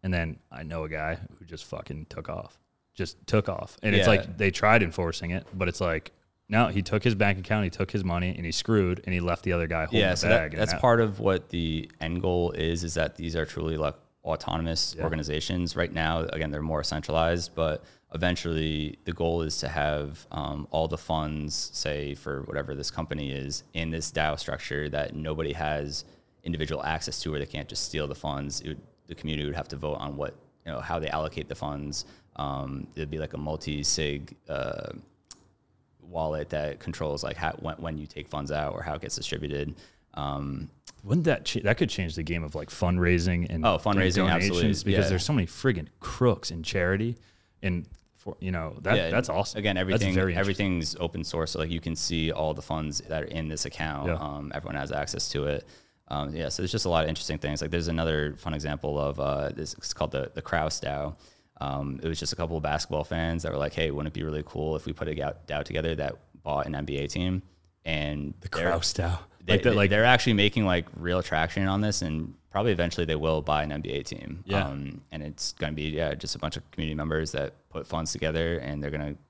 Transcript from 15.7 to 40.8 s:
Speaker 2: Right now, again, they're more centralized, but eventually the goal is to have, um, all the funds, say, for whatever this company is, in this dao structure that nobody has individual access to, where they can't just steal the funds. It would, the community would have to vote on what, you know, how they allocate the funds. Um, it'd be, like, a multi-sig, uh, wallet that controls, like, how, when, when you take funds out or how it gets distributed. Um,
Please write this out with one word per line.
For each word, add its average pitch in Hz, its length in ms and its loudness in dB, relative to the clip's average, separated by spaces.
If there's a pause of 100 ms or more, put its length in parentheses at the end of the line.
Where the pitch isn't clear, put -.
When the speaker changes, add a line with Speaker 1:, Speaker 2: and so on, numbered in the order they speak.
Speaker 2:
Right 85 160 0
now, 82 340 2
again, 78 260 -2
they're 76 100 -2
more 76 220 0
centralized, 82 720 0
but 80 280 0 (300)
eventually 80 920 0
the 87 80 -4
goal 82 280 2
is 78 180 -2
to 67 100 -4
have, 73 640 -2
um, 73 400 -6
all 80 180 2
the 76 80 -2
funds, 76 760 -2
say, 73 420 -2
for 69 280 -6
whatever 71 320 -4
this 71 160 -4
company 78 400 -6
is, 69 320 -6 (100)
in 82 160 -2
this 80 220 -4
dao 76 260 0
structure 73 520 -4
that 71 260 -4
nobody 78 380 -2
has 76 500 -4 (400)
individual 78 400 -2
access 78 380 -4
to, 80 100 -4
where 73 80 -2
they 71 60 -2
can't - 240 -10
just - 160 -4
steal 76 220 -4
the 69 80 -6
funds. 71 460 -4
It - 60 -10
would, 78 140 -8 (260)
the 82 80 -12
community 76 300 -4
would 73 100 -2
have 78 140 -6
to 71 80 -8
vote 76 180 -2
on 71 220 -6
what, 71 180 -4 (300)
you 82 80 -8
know, 60 80 -6
how 82 180 -2
they 78 80 -2
allocate 78 400 -2
the - 80 -8
funds. 73 480 -6 (320)
Um, 69 600 -4
it'd 76 140 -6
be, 78 100 -4
like, 76 140 -6
a - 40 -8
multi-sig, 73 960 -2 (140)
uh, 65 420 -4 (1120)
wallet 78 480 -2
that 76 300 -4
controls, 76 440 -4
like, 76 140 -6
how, 80 220 -2
when, 80 180 -6
when 80 200 -6
you 76 80 -6
take 76 220 -12
funds 73 240 -4
out 73 220 0
or 82 100 -6
how 76 120 -4
it 73 60 -8
gets - 140 -6
distributed. 73 600 -4 (380)
Um, 71 560 -4 (340)